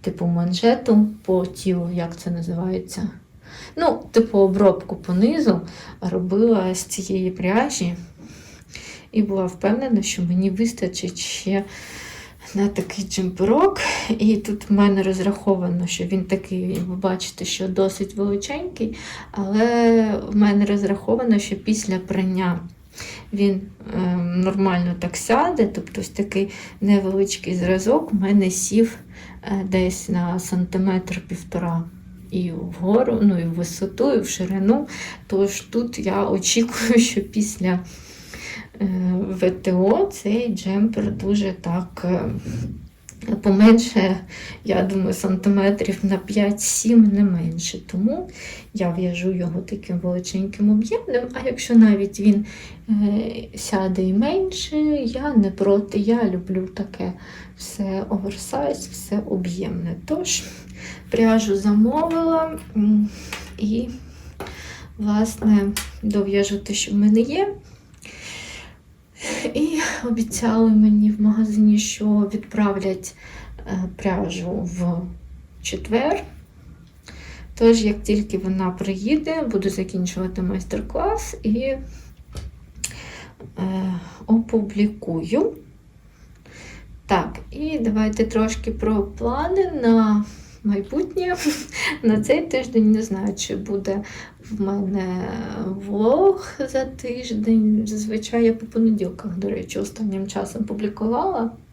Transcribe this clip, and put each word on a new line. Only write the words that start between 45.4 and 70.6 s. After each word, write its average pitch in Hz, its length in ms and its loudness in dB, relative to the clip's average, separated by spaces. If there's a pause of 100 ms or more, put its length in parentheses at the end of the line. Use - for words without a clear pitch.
на 190 140 2
п'ять-сім, 214 840 4
не 202 200 6
менше. 170 560 0 (120)
Тому 269 380 -2 (440)
я 185 160 0
в'яжу 180 440 -2
його 175 280 -4
таким 185 380 -6
величеньким 185 720 -2
об'ємним, 240 540 2 (100)
а 254 120 -6
якщо - 300 0
навіть 202 440 8
він, 208 260 4 (440)
е, 220 680 0
сяде 190 460 0
і 185 100 2
менше, 339 640 0 (280)
я 262 280 -2
не 196 180 4
проти, 202 480 2
я 220 300 2
люблю 185 380 -4
таке 185 460 -8 (440)
все 190 520 -6
оверсайз, 202 800 -4
все - 320 -6 (100)
об'ємне. 175 680 -4 (100)
Тож - 380 -4 (680)
пряжу 220 460 4
замовила, 311 1040 2 (160)
м, 208 340 4 (480)
і, 226 320 -2 (1080)
власне, 208 720 4 (320)
дов'яжу 202 540 0
те, 202 160 -6
що - 180 -4
в 202 40 0
мене 208 240 6
є. 370 360 0 (2000)
І 311 260 0 (280)
обіцяли 226 640 2